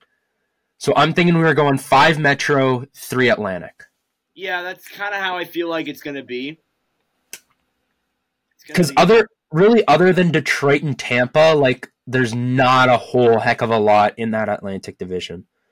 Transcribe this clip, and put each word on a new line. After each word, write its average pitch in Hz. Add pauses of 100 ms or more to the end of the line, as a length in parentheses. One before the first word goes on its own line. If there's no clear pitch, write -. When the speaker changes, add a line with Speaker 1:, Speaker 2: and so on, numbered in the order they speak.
(800)
Speaker 1:
So -
I'm 151
thinking 175
we're 160
going 139
five 147
Metro, 135 (100)
three 127
Atlantic. 98 (500)
Speaker 2:
Yeah, 180
that's 180
kinda 202
how 185
I 175
feel 170
like 160
it's 139
gonna 139
be. 127 (720)
It's -
gonna -
Speaker 1:
'Cause 170
Speaker 2:
be -
Speaker 1:
other, 220 (220)
really, 202
other 165
than 175
Detroit 143
and 139
Tampa, 156
like, 131 (160)
there's 123
not 127
a 123
whole 117
heck 117
of 117
a 113
lot 104
in 113
that 110
Atlantic 98
Division. 90 (260)